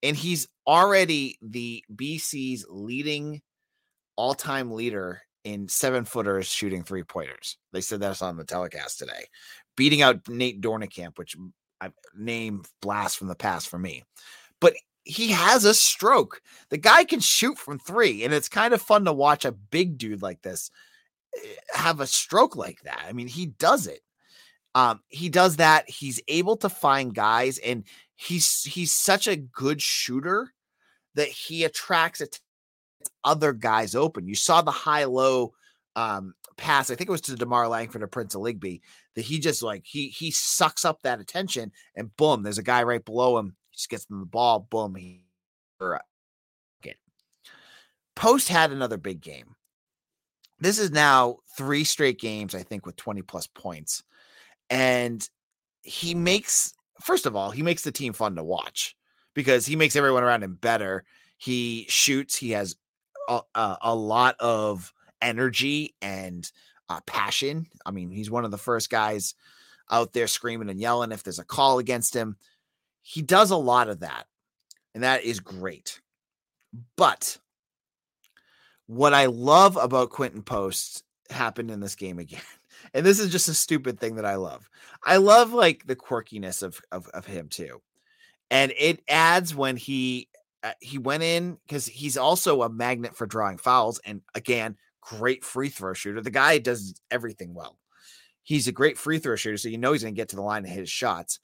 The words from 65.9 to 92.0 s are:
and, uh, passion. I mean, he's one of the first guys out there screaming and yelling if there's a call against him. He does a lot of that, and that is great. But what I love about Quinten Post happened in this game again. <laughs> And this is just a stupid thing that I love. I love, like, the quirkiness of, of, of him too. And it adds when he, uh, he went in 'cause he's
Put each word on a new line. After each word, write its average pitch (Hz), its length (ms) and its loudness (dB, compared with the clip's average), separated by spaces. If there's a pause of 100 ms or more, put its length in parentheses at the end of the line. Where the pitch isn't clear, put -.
and, 95 480 -10 (400)
uh, 82 160 -8
passion. 139 640 -4 (180)
I 92 60 -8
mean, 90 180 -8
he's 104 220 -10
one 120 140 -2
of 107 60 -6
the 101 60 -8
first 113 320 -4
guys 107 460 -2 (560)
out 117 220 2
there 117 140 0
screaming 113 420 -6
and 95 100 -8
yelling 117 320 0
if 107 100 -10
there's 85 160 -10
a 87 80 -14
call 135 320 4
against 120 380 -2
him. 110 220 -4 (640)
He - 180 -10
does 185 300 6
a 185 60 2
lot 123 300 4
of 98 120 -6
that, 69 260 -12 (720)
and 113 80 -6
that 131 200 2
is 110 160 -4
great. 92 640 -14 (960)
But - 400 0 (1500)
what 139 260 4
I 139 140 8
love 151 500 8
about 127 320 2
Quinten 110 340 -6
Post - 600 -6 (260)
happened 117 400 -6
in 107 100 -10
this 98 160 -10
game 92 220 -10
again. 85 280 -16
<laughs> - 60 -20 (420)
And 143 120 0
this 196 140 6
is 196 120 -2
just 170 180 0
a 160 40 -6
stupid 131 460 -2
thing 113 160 -4
that 110 100 -6
I 101 100 -2
love. 82 340 -8 (340)
I 185 140 4
love, 220 340 8
like, 196 360 4
the 131 80 -2
quirkiness 107 640 -8
of, 92 180 -10 (120)
of, 90 180 -10
of 95 160 -14
him 85 240 -12
too. 69 320 -14 (720)
And 135 260 4
it 160 320 2
adds 165 460 4
when 135 200 0
he, 127 540 -4 (340)
uh, 107 160 -8
he 131 180 -12
went 139 260 -2
in 170 340 -2 (100)
'cause 147 200 -6
he's 135 280 -8